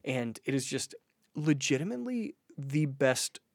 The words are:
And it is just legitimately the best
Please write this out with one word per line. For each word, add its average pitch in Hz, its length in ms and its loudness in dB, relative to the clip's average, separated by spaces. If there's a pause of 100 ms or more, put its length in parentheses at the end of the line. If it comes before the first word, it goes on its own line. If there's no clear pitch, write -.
And 123 400 -2
it 139 100 0
is 135 120 0
just - 280 -6 (400)
legitimately 185 1000 0 (240)
the 147 260 2
best 135 560 2 (140)